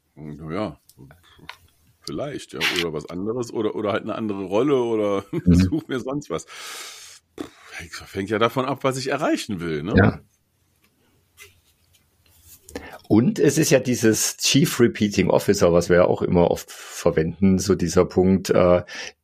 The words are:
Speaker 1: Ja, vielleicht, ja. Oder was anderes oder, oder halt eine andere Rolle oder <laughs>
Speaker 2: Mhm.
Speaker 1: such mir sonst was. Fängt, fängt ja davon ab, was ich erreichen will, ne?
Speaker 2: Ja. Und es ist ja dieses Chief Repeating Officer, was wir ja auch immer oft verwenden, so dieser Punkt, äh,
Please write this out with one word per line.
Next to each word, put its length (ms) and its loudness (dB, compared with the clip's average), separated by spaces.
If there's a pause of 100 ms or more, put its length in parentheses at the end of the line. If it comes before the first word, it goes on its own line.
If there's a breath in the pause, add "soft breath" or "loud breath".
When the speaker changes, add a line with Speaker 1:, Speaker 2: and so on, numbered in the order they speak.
(160)
Speaker 1:
Ja, 640 -10 (1300)
vielleicht, 480 -10
ja. 60 -10 (200)
Oder 140 -4
was 160 -8
anderes 420 -6
oder, 220 -4
oder 180 -4
halt 120 -2
eine 100 -8
andere 300 -6
Rolle 400 0
oder 440 -2
<laughs> 40 -16
Speaker 2:
Mhm. 240 2
Speaker 1:
such 320 2
mir 120 -6
sonst 300 -8
was. 160 -6 (1300 loud breath)
Fängt, 220 -18
fängt 360 -10
ja 80 -2
davon 280 0
ab, 180 -6
was 140 0
ich 100 -8
erreichen 540 -4
will, 200 -4
ne? 160 -6
Speaker 2:
Ja. 240 4 (2750 loud breath)
Und 320 2
es 180 2
ist 140 2
ja 80 6
dieses 580 0
Chief 420 2
Repeating 500 2
Officer, 440 4
was 160 2
wir 80 6
ja 80 6
auch 160 0
immer 300 2
oft 200 -6
verwenden, 880 0
so 160 2
dieser 300 2
Punkt, 460 2
äh, 320 4 (400 loud breath)